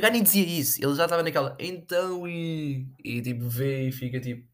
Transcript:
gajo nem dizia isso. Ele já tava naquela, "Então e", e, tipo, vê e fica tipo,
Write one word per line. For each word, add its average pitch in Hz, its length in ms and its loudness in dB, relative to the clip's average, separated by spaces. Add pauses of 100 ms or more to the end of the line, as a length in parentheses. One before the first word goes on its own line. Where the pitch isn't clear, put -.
gajo 226 120 6
nem 233 100 4
dizia 196 220 6
isso. 165 380 0
Ele 143 120 2
já 170 120 2
tava 170 160 2
naquela, 151 360 0
"Então 180 680 -4
e", 156 600 -4 (160)
e, 120 180 -4
tipo, 120 280 -4
vê 131 400 -2
e - 20 -4
fica 127 280 -6
tipo, 120 340 -8